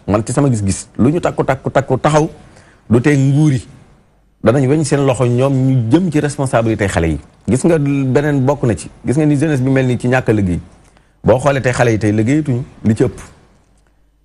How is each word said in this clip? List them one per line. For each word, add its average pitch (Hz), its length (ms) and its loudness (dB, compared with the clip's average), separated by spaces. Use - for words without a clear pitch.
man 104 180 0
ci 120 80 -8
sama 143 160 2
gis-gis. 101 380 -4
Lu 117 140 2
ñu 170 80 -2
takku, 147 240 -2
takku, 131 280 -4
takku 131 260 0
taxaw, 151 320 2
du 117 120 4
tee 147 160 4
nguur 139 360 2
yi 123 120 -4
danañ 127 240 2
weñ 151 160 0
seen 139 220 0
loxo 131 200 0
ñoom 123 280 0
ñu 131 380 0
jëm 170 200 2
ci 151 80 -2
responsabilité 120 680 -2
xale 85 200 -2
yi. 76 120 -2
Gis 123 160 0
nga 170 140 2
beneen 139 640 0
bokk 139 180 -2
na 113 120 0
ci, - 140 -12
gis 123 120 -2
nga 156 80 2
ni 147 120 2
jeunesse 143 240 -2
bi 131 100 0
mel 131 160 2
ni 123 100 -2
ci 127 100 -6
ñàkk 127 220 0
a 117 40 2
liggéey. 92 260 0
Boo 110 160 4
xoolee 139 220 0
tey 123 120 -2
xale 123 180 2
yi 110 80 0
tey 104 120 0
liggéeyatuñu 127 520 -2
li 110 120 0
ci - 80 0
ëpp. - 160 -4